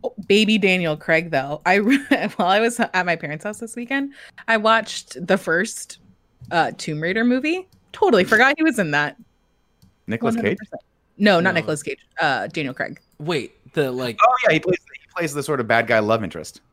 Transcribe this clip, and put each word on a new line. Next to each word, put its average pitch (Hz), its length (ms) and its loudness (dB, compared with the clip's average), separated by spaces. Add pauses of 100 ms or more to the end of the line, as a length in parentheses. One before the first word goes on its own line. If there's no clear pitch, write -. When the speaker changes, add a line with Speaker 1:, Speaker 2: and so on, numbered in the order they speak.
Speaker 1:
of 220 240 -10
baby 214 320 4
Daniel 185 360 2
Craig, 165 360 0
though, 139 340 -2
I 196 140 4
<laughs> 220 560 0
while 180 120 0
I 196 120 4
was 233 200 0
at 185 240 0
my 175 120 0
parents' 151 280 -10
house 208 160 -8
this 233 160 -12
weekend, 277 380 -6 (340)
I 226 100 4
watched 214 680 0
the 185 140 2
first, - 580 -4 (540)
uh, 156 260 2
Tomb 151 240 -6
Raider 190 240 0
movie. 302 420 0 (260)
Totally 262 320 4
forgot 247 320 4
he 320 60 0
was 320 140 2
in 165 140 0
that. 147 260 0 (920)
Speaker 2:
Nicolas 226 280 -2
Cage? 233 80 -4
Speaker 1:
One 202 60 2
hundred 196 100 -2
percent. - 220 -16 (360)
No, 196 220 4
not 185 160 0
Speaker 3:
No. 170 40 0
Speaker 1:
Nicolas 147 240 -4
Cage. 139 160 -10 (200)
Uh, 131 280 0
Daniel 147 260 -6
Craig. - 260 -10 (200)
Speaker 3:
Wait, 147 340 -4 (200)
the, 139 180 0
like, 123 320 -6
Speaker 2:
Oh 247 120 4 (120)
yeah, 175 60 4
he 156 60 2
plays, 175 180 -2 (160)
he - 220 -20
plays 160 180 -4
the 143 100 -6
sort 143 160 -2
of 113 80 -2
bad 113 200 2
guy 113 120 4
love 107 240 0
interest. 80 380 -12 (120)